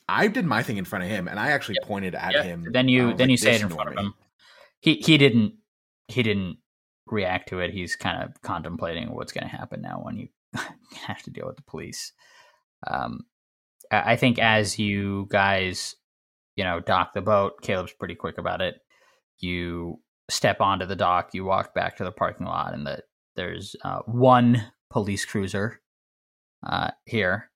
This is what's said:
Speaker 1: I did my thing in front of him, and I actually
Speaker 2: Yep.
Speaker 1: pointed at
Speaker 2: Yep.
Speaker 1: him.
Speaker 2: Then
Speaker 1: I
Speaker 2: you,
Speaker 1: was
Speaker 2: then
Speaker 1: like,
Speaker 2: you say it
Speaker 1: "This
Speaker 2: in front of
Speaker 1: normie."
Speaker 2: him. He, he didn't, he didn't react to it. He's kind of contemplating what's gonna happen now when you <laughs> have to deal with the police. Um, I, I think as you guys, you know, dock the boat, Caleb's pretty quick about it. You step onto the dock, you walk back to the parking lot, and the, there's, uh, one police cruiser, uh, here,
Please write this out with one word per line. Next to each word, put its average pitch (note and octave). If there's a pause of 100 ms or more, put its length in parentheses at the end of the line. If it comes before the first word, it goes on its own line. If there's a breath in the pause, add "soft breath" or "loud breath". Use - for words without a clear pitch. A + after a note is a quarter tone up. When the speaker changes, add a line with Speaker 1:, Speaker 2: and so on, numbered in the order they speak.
Speaker 1:
I B2+
did G3+
my A#2
thing A2+
in G2
front F#2
of F#2
him, F#2+
and G2
I B2+
actually B2+
Speaker 2:
Yep. -
Speaker 1:
pointed F#2+
at F2+
Speaker 2:
Yep. C#3+
Speaker 1:
him. E2+
Speaker 2:
Then B2+
Speaker 1:
I -
Speaker 2:
you, B2+
Speaker 1:
was A#2
Speaker 2:
then B2+
Speaker 1:
like, C3
Speaker 2:
you B2
say B2+
it -
Speaker 1:
"This A2
Speaker 2:
in G2
front F2
of C#2+
Speaker 1:
normie." G2+
Speaker 2:
him. G2+ (680 soft breath)
He, D#3
he D#3
didn't, A#2 (560)
he B2+
didn't G2 (500)
react F#2
to F#2
it. F2
He's F2+
kind F2
of -
contemplating E2
what's -
gonna -
happen -
now G1+
when -
you - (260)
<laughs> -
have -
to -
deal G1+
with -
the -
police. - (760 soft breath)
Um, A#1+ (680)
I, G#2+
I -
think A#2+
as A2
you G2+
guys, G2 (640)
you G2
know, E2+
dock F#2
the G2+
boat, G2+
Caleb's F#2
pretty F2
quick -
about F2+
it. F2+ (580)
You F2 (280)
step -
onto G2
the F#2+
dock, F2+
you F#2+
walk F#2+
back -
to G#2
the F2+
parking F2+
lot, E2+
and D2
the, C#2+ (340)
there's, F2+
uh, F#2
one A#2+ (280)
police G2+
cruiser, G2 (840)
uh, E2+ (140)
here, G2+